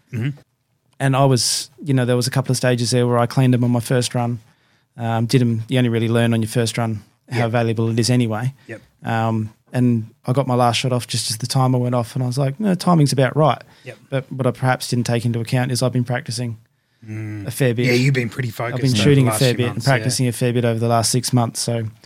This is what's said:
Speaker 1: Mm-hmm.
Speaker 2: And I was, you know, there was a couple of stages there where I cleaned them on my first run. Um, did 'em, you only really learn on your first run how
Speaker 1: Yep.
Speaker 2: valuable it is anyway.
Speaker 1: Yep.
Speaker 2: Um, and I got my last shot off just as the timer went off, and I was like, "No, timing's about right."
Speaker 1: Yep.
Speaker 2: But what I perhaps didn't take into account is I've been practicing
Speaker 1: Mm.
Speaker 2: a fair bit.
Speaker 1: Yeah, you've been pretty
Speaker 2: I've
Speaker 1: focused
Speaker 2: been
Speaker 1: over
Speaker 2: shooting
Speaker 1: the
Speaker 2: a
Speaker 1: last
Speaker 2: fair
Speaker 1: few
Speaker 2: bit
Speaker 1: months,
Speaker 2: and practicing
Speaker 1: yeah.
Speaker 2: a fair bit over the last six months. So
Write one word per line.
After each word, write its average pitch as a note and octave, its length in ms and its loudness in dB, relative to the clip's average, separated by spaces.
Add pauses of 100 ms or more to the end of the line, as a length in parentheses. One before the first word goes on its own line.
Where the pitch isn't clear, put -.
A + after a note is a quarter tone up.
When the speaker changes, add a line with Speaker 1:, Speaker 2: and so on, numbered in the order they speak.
(120)
Speaker 1:
Mm-hmm. C3 260 -6 (640)
Speaker 2:
And C3+ 160 2
I C#3 80 4
was, - 460 0 (120)
you D3 100 -2
know, B2+ 120 2
there B2 100 2
was B2 140 0
a - 20 -4
couple C3 220 -2
of B2 40 2
stages B2 360 0
there B2 120 2
where A#2+ 140 2
I A#2+ 80 2
cleaned B2+ 260 2
them B2 120 2
on A#2+ 80 0
my A#2+ 80 0
first B2 340 -2
run. A#2+ 240 -4 (580)
Um, A2+ 300 -2
did B2 160 4
'em, A2+ 260 0
you B2+ 100 0
only B2 100 2
really A2+ 200 0
learn A#2 260 2
on A2+ 80 0
your G#2+ 60 -4
first A#2 300 -2
run A2 240 -4 (280)
how A#2+ 140 -2
Speaker 1:
Yep. A2+ 60 -2
Speaker 2:
valuable A2+ 400 0
it A2+ 80 0
is A#2 120 0
anyway. B2 440 0 (140)
Speaker 1:
Yep. A2+ 120 -14 (240)
Speaker 2:
Um, A2+ 460 -2 (220)
and A#2+ 380 0 (140)
I B2+ 100 -2
got C3 120 0
my B2 80 -2
last A#2+ 220 2
shot B2+ 160 -2
off A#2+ 160 -4
just - 240 -4
as A2 60 -6
the B2+ 100 -8
timer B2+ 300 2
went B2 180 -2
off, A#2 180 -4
and B2+ 80 -2
I B2+ 60 -2
was B2 100 -4
like, C#3 220 -2
"No, G3+ 160 0
timing's D#3+ 360 2
about B2+ 240 2
right." C#3+ 260 2 (220)
Speaker 1:
Yep. - 140 -16 (120)
Speaker 2:
But C3 220 -6
what B2+ 140 -4
I A#2+ 60 2
perhaps B2+ 360 -2
didn't A#2+ 180 0
take A#2+ 180 -2
into A#2 160 -2
account B2+ 320 -2
is A#2+ 100 -2
I've B2 100 0
been B2 120 0
practicing A#2+ 540 -6 (480)
Speaker 1:
Mm. G#2+ 400 -10
Speaker 2:
a - 40 -8
fair B2 240 0
bit. A#2+ 120 0
Speaker 1:
Yeah, B2 60 2
you've C3 220 2
been B2 160 -2
pretty B2+ 200 -6
Speaker 2:
I've - 40 -14
Speaker 1:
focused B2 280 -4
Speaker 2:
been C3 100 2
Speaker 1:
over G#2+ 100 2
Speaker 2:
shooting C#3 240 6
Speaker 1:
the A2+ 40 2
Speaker 2:
a - 20 -2
Speaker 1:
last G#2+ 80 -2
Speaker 2:
fair C3 100 4
Speaker 1:
few A#2 80 0
Speaker 2:
bit B2 80 0
Speaker 1:
months, A2+ 200 -4
Speaker 2:
and C#3 60 4
practicing B2+ 340 0
Speaker 1:
yeah. B2 40 0
Speaker 2:
a - 20 -4
fair B2 200 0
bit A#2 120 0
over A#2 140 0
the A#2 100 0
last A#2 220 2
six B2+ 220 -2
months. A#2 280 0
So A#2 280 -4 (180)